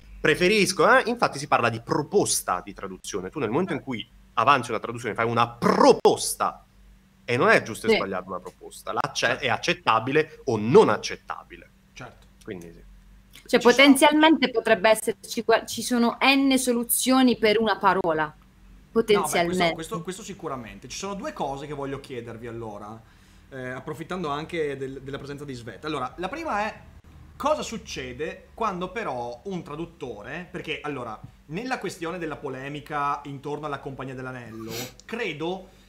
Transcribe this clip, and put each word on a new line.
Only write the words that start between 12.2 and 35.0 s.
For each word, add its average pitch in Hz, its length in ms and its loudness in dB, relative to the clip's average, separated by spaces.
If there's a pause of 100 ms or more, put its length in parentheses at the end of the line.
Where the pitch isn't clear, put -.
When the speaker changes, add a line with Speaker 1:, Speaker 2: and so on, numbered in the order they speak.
Speaker 1:
Quindi 87 300 -12
sì. - 100 -20 (640)
Speaker 2:
Cioè, - 120 4
Speaker 3:
Ci - 20 4
sono 240 140 6
Speaker 2:
potenzialmente 294 720 8
potrebbe 220 400 4
esserci - 540 0
qua-, - 220 2
ci - 180 -8
sono 233 380 0
N 269 360 4
soluzioni 247 800 2
per 214 220 4
una 214 180 2
parola. 180 460 2
Speaker 3:
No, 151 100 -4
beh, - 580 -20
questo, 226 220 2
Speaker 2:
Potenzialmente. 170 640 2
Speaker 3:
questo, 160 260 -8
questo 190 220 -12
sicuramente. 127 680 -12
Ci - 80 -12
sono 196 160 -8
due 247 180 -8
cose 139 360 -8
che 147 60 -10
voglio 139 260 -6
chiedervi 117 480 -12
allora, 110 520 -12 (500)
eh, 127 200 -12
approfittando 151 600 -8
anche 151 480 -4
del, 135 240 -10
della 139 180 -10
presenza 143 260 -12
di 139 80 -10
Svet. 117 320 -14
Allora, 139 320 -6
la 180 100 -8
prima 277 380 -4
è 214 80 -6 (640)
cosa 277 260 -2
succede 156 920 -10
quando 185 360 -4
però 127 520 -6
un 185 180 -6
traduttore, 143 880 -10
perché 151 320 -8
allora, 123 380 -8 (280)
nella 240 300 -6
questione 170 400 -8
della 160 200 -8
polemica 143 880 -6
intorno 147 420 -10
alla 139 120 -6
Compagnia 135 360 -12
dell'Anello, 117 560 -12 (340)